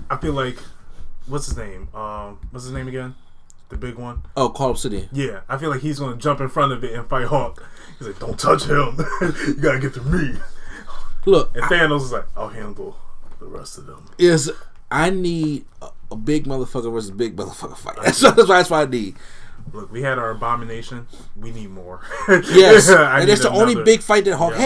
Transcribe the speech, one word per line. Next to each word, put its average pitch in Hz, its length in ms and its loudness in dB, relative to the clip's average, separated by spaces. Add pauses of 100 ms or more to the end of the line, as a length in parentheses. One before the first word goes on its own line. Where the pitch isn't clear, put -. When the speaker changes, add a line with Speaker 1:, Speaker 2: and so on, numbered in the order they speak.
(100)
Speaker 1:
I 135 60 -2
feel 156 160 -4
like, 127 260 -4 (680)
what's 139 200 -6
his - 120 -4
name? 98 360 -12
Um, 104 440 -12 (120)
what's 123 140 -14
his 127 80 -12
name 131 160 -10
again? 127 260 -10 (540)
The 117 80 -12
big 120 200 -10
one. 120 260 -10 (140)
Speaker 2:
Oh, 131 120 0
Carl 131 260 -2
City. 101 380 -6
Speaker 1:
Yeah, 120 360 -6
I 135 80 -6
feel 151 140 -6
like 131 100 -4
he's 147 200 -6
gonna 127 160 -6
jump 139 240 -2
in 131 80 -4
front 139 240 0
of 120 100 -6
it 120 120 -6
and 120 140 -6
fight 127 200 0
Hulk. - 340 -2 (360)
He's 113 100 -12
like, 98 100 -12
"Don't - 200 -8
touch - 260 2
him. 143 320 0 (140)
<laughs> - 100 -6 (260)
You 143 80 -2
gotta 139 240 0
get 135 160 -4
to 123 80 -10
me." 151 360 0 (880)
Speaker 2:
Look, - 280 4
Speaker 1:
And 120 100 2
Speaker 2:
I - 40 0
Speaker 1:
Thanos 151 340 2
is 127 100 -4
like, 113 120 -4 (120)
"I'll 110 120 -6
handle 98 500 -10 (400)
the 107 80 -12
rest - 320 -14
of 143 80 -16
them." - 200 -18 (120)
Speaker 2:
is 165 320 6 (400)
I 156 200 2
need 170 560 -2 (140)
a, - 80 -14 (220)
a 107 60 -8
big 139 300 0
motherfucker 127 460 -4
versus 107 200 -6
big 110 240 -4
motherfucker 92 400 -12
fight. - 240 -12
Speaker 1:
I - 60 -2
Speaker 2:
That's, - 120 2
Speaker 1:
do. 262 140 8
Speaker 2:
that's, 208 160 8
that's 180 220 6
what 151 180 2
I - 20 -6
need. 110 240 -4 (580)
Speaker 1:
Look, 101 200 -12
we 120 100 -8
had 135 160 -2
our 113 120 -4
Abomination. 117 760 -6 (300)
We 113 160 -6
need 107 180 -10
more. 92 300 -14 (140)
<laughs> - 140 -6
Speaker 2:
Yes, 190 640 10
Speaker 1:
I 143 300 8
Speaker 2:
and - 100 4
that's - 140 4
Speaker 1:
need - 80 4
Speaker 2:
the - 40 -2
only 233 180 6
Speaker 1:
another 220 100 -2
Speaker 2:
big 220 160 8
fight 208 240 4
that 185 120 0
Hulk 165 180 0
Speaker 1:
Yeah. - 120 -4